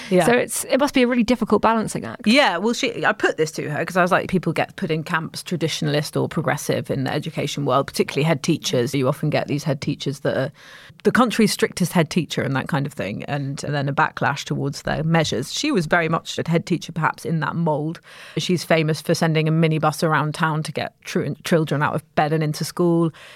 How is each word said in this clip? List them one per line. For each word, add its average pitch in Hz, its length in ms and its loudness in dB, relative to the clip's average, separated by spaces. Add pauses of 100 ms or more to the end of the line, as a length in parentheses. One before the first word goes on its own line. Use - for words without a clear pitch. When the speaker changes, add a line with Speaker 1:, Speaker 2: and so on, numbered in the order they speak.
(120)
Speaker 1:
Yeah. 180 140 6
Speaker 2:
So 240 60 6
it's, 240 340 0
it - 140 2
must 277 140 0
be 262 80 4
a 247 60 6
really 247 160 2
difficult 220 400 2
balancing 220 420 0
act. - 220 -6
Speaker 1:
Yeah, 226 300 6
well, 220 160 0
she, - 300 -2
I 160 100 2
put - 240 -2
this 156 160 0
to - 160 -6
her 143 140 -2
'cause 170 140 -4
I 180 60 6
was 180 80 2
like, - 180 2
people 170 240 0
get - 220 -2
put 170 160 -4
in 156 120 -2
camps, 160 380 -6
traditionalist 147 800 -2
or 135 100 -2
progressive 151 640 -2
in 135 120 -2
the 131 80 -4
education 147 540 -6
world, 139 220 2
particularly - 360 -2
head 160 200 0
teachers. 127 500 0
You 135 140 2
often 147 240 0
get 127 160 0
these 143 160 -2
head 139 180 -2
teachers - 380 -4
that - 180 -2
are 131 140 -2 (520)
the 208 80 4
country's 214 400 4
strictest - 420 -2
head 160 180 2
teacher - 320 -2
and 131 120 -2
that 131 120 -2
kind 143 180 -2
of 147 80 -8
thing, 98 320 -6
and, 143 380 -6
and 135 100 -4
then 139 160 -2
a 139 40 -2
backlash 139 500 0
towards 139 400 -4
their 151 200 -2
measures. 160 480 0
She - 200 -2
was 185 160 0
very 165 220 2
much - 280 -4
a - 120 -4
head 185 180 0
teacher, - 240 -2
perhaps, - 340 -2
in 165 140 -2
that 143 160 -4
mould. 156 440 -2 (380)
She's 170 260 0
famous 160 380 2
for 165 140 0
sending 160 320 2
a 151 40 2
minibus 160 520 2
around 151 320 0
town 156 280 0
to 156 80 -8
get - 220 -6 (100)
tr-, - 300 -4 (100)
children 160 380 2
out 143 140 0
of - 200 -8
bed 151 160 2
and 156 120 2
into 151 200 -4
school. 170 480 2 (240)